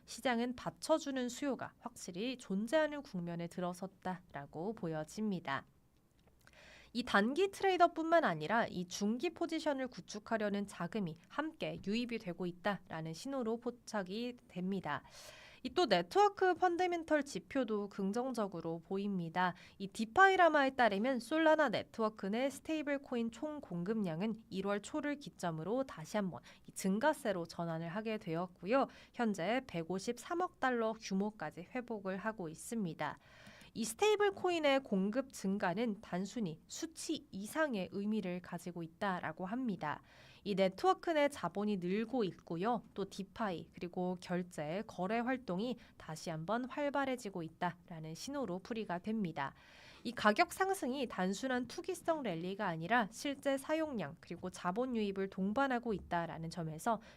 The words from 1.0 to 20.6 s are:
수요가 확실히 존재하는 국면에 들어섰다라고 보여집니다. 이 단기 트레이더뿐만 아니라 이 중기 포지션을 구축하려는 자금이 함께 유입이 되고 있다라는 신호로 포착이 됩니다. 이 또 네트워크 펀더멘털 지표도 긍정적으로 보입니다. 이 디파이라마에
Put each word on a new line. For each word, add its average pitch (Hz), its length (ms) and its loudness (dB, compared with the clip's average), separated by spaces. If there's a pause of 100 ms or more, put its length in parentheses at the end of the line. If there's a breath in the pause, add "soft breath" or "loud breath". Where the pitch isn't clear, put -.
수요가 240 520 -4
확실히 226 580 -6
존재하는 294 640 0
국면에 170 460 -6
들어섰다라고 180 1300 -6
보여집니다. 160 920 -2 (1300 loud breath)
이 240 80 -2
단기 254 460 4
트레이더뿐만 339 760 4
아니라 175 440 2
이 180 180 -6
중기 240 460 -2
포지션을 302 560 -2
구축하려는 208 800 -4
자금이 175 500 -4 (100)
함께 185 580 -4
유입이 233 340 -2
되고 180 260 -6
있다라는 170 720 -4
신호로 247 440 -2
포착이 240 800 -6 (100)
됩니다. 180 560 -2 (600 loud breath)
이 - 80 -8
또 359 120 6
네트워크 370 720 6
펀더멘털 349 680 4
지표도 214 640 -2
긍정적으로 196 920 -2
보입니다. 185 720 0 (240 loud breath)
이 196 100 -6
디파이라마에 311 840 8